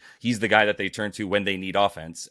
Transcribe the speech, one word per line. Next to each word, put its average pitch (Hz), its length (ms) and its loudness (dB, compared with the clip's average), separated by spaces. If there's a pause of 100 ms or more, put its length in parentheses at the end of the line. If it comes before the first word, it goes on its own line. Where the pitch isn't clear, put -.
(200)
He's 117 200 -2
the 110 80 -2
guy 107 180 6
that 104 120 0
they 98 120 -4
turn 104 220 -6
to 104 160 -8
when 101 160 0
they 95 140 -4
need 92 180 -6
offense. 82 560 -2